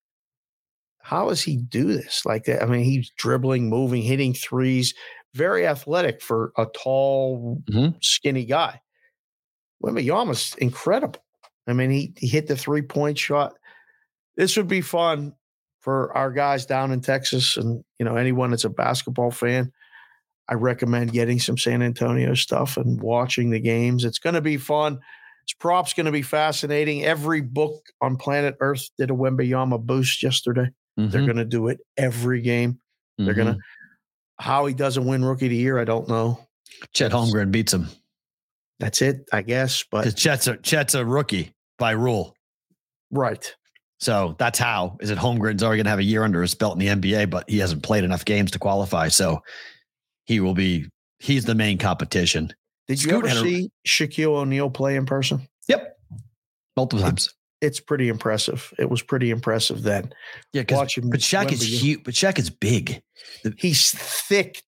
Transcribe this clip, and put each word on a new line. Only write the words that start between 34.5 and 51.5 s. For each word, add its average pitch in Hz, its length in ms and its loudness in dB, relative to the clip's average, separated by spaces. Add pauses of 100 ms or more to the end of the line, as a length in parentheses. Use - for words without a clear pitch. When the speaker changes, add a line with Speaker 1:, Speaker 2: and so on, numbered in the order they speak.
Speaker 1:
he 143 80 -2
doesn't 131 320 0
win 131 180 2
Rookie 131 220 0
of 123 60 0
the 120 60 2
Year, 127 220 2
I 120 60 0
don't 113 240 -2
know. 117 300 0 (540)
Speaker 2:
Chet 117 180 0
Speaker 1:
That's - 20 2 (180)
Speaker 2:
Holmgren 101 200 2
beats 107 220 2
him. 87 140 0 (920)
Speaker 1:
That's - 240 -2
it, 135 280 -2
I 104 120 0
guess. 131 460 -2
But 107 160 0
Speaker 2:
'Cause 110 100 0
Chet's 143 320 0
a, 117 100 0
Chet's 147 380 0
a 127 100 0
rookie 113 480 -2 (240)
by 113 140 2
rule. 110 440 0 (760)
Speaker 1:
Right. 127 440 -4 (440)
Speaker 2:
So 98 400 0
that's 117 180 2
how. 104 440 0
Is 107 100 -4
it 107 80 -2
Holmgren's 110 420 2
already 110 220 4
gonna 104 80 2
have 101 80 2
a 98 40 2
year 110 200 2
under 90 180 2
his 87 140 0
belt 104 180 0
in 85 60 -2
the 98 100 2
N 101 120 2
B 95 120 2
A, 104 120 2
but 90 240 -4
he 104 100 2
hasn't 85 240 0
played 107 200 2
enough 90 220 -2
games 104 260 2
to - 80 -6
qualify. 95 500 0
So 82 320 2 (840)
he 113 140 2
will 92 140 2
be, 90 320 0 (320)
he's 135 280 0
the 113 100 2